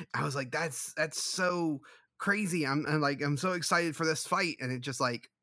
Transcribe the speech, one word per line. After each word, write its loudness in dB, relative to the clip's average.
I 0
was -2
like, -4
"That's, -4
that's -2
so 0
crazy. 2
I'm, 2
I'm 2
like, 2
I'm 2
so 0
excited 0
for 0
this 0
fight." 0
And -2
it -4
just, -4
like, -2